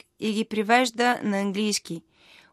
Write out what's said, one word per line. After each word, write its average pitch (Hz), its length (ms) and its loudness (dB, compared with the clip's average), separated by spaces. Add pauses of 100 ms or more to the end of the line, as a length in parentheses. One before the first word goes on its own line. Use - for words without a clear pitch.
(200)
и 220 140 -2
ги 220 120 0
привежда 233 800 2
на 202 160 0
английски. 202 640 -2 (520)